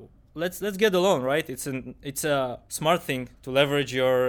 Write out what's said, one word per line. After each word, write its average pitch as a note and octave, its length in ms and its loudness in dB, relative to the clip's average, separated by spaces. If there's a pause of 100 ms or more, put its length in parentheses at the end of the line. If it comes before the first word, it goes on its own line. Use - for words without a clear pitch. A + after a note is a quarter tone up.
(360)
Let's, F3 260 -4
let's G3 160 -4
get G#3+ 160 4
a F3+ 140 4
loan, D3+ 160 2
right? D3 260 0
It's C3 180 -8
an, B2+ 360 -8
it's C#3+ 200 -8
a C3+ 360 -2 (100)
smart E3 400 0
thing C3 120 -4 (220)
to C3+ 80 -12
leverage C#3 400 2 (100)
your, B2+ 160 4 (120)